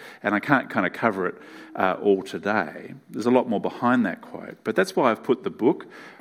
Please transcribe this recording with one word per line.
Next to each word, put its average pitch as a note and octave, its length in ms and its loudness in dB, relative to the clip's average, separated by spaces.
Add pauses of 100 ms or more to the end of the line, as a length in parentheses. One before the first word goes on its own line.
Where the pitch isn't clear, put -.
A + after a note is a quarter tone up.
(220)
and G#2 140 0
I G2+ 40 0
can't C#3 300 0
kind G2+ 160 0
of F2 80 -2
cover F#2+ 320 0
it, F2 100 -4 (400)
uh, F#2 260 2
all G2 200 4
today. F#2+ 720 -4 (160)
There's - 160 -4
a A#2+ 60 4
lot B2 180 4
more G2+ 100 0
behind A#2+ 460 2
that E2+ 160 -6
quote, - 420 -14
but A2+ 120 -2
that's F#3+ 200 0
why C#3 140 4
I've G#2+ 140 0
put A#2+ 200 0
the G2 60 -4
book A#2 380 2 (340)